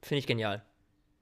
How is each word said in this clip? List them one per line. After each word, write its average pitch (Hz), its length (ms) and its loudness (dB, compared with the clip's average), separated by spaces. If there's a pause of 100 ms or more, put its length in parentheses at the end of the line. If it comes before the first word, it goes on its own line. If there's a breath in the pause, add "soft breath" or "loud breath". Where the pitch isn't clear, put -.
Finde 147 200 0
ich 131 60 -6
genial. 107 360 0 (600)